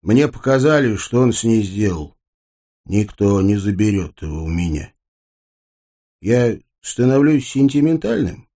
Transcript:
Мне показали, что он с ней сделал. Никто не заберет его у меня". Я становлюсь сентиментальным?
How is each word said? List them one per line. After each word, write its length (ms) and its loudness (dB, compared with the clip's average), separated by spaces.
Мне 240 2
показали, 680 0
что 240 -2
он 120 2
с 120 -4
ней 180 2
сделал. 540 -4
Никто 560 0
не 160 2
заберет 640 -2
его 220 -8
у 60 -8
меня". 440 -4
Я 380 0
становлюсь 680 2
сентиментальным? 1080 0